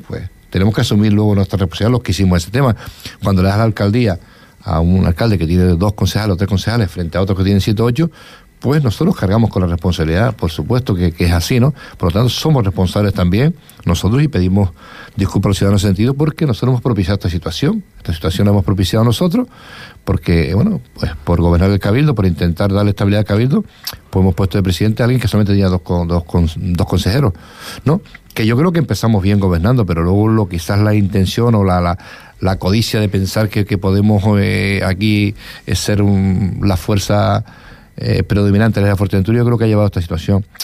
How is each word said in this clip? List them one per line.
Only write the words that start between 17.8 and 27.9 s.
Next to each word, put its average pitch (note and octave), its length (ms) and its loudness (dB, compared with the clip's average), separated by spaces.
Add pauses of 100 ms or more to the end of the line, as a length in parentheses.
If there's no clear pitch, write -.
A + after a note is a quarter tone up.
Esta - 160 -8
situación E2 320 -2
la G#2 60 2
hemos G2+ 120 2
propiciado G2+ 400 0
nosotros F3+ 460 0 (560)
porque, E2 480 0
bueno, D#3+ 260 0 (140)
pues - 180 -6 (140)
por E2+ 160 0
gobernar E2+ 300 4
el G2 100 2
Cabildo, C3 340 2
por G2+ 100 0
intentar F2+ 460 0
darle G2+ 200 2
estabilidad G2+ 280 0
al G#2 60 0
Cabildo, C3 400 0 (440)
pues F#2+ 140 0
hemos F#2 100 4
puesto G2 240 -2
de G2 60 2
presidente G#2+ 400 0
a A#2 40 2
alguien B2+ 120 2
que A2 80 -2
solamente G#2 240 0
tenía G2 160 2
dos F2+ 140 0
con-, F2 260 -2
dos E2+ 160 0
con-, E2+ 320 0
dos E2+ 320 -2
consejeros, F#2+ 460 0 (500)
¿no? E3 160 2 (340)